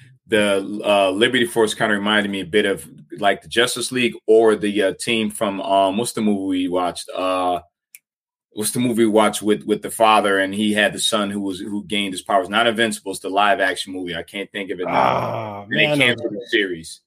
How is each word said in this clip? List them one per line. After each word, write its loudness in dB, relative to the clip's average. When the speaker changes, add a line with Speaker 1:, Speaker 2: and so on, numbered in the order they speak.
Speaker 1:
The, 0
uh, 4
Liberty 2
Force 0
kinda 0
reminded 0
me -6
a -8
bit 0
of, -2
like, 0
the -20
Justice -2
League 0
or 6
the, -2
uh, 0
team -2
from, -4
um, 2
what's -2
the -4
movie 0
we 0
watched? -4
Uh, -2
what's -6
the -4
movie 2
we 4
watched 4
with, 0
with 0
the -8
father 4
and -2
he 0
had 2
the -10
son -2
who -6
was, -6
who -8
gained -4
his -10
powers? 0
Not 2
Invincible, -2
it's -10
the -8
live 2
action -4
movie. -8
I -8
can't -12
think -8
of -8
it -4
now. 2
Speaker 2:
Ah, -6
Speaker 1:
And -2
they 4
Speaker 2:
man, 2
I 0
know 4
Speaker 1:
canceled 0
the -10
series. -4